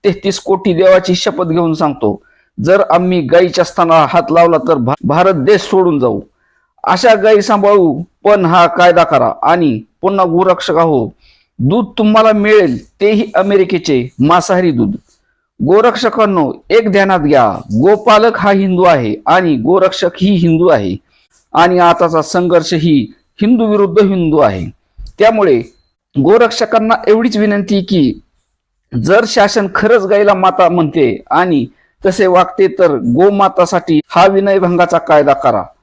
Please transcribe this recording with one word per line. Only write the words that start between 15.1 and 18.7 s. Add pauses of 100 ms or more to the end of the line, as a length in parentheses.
गोरक्षकांनो, (180)
एक
ध्यानात
घ्या, (140)
गोपालक
हा
हिंदू